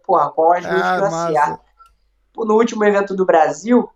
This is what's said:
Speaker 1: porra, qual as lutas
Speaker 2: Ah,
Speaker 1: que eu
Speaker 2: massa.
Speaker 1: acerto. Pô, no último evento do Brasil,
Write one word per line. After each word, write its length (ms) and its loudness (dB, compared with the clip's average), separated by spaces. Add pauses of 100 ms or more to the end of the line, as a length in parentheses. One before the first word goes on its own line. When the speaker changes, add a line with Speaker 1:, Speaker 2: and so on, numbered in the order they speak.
Speaker 1:
porra, 280 0
qual 220 2
as 100 -4
lutas 180 -2
Speaker 2:
Ah, 160 -2
Speaker 1:
que 60 -2
eu 80 -2
Speaker 2:
massa. 280 -2
Speaker 1:
acerto. 200 -2 (720)
Pô, 120 -8
no 120 0
último 280 0
evento 300 0
do 100 -2
Brasil, 720 2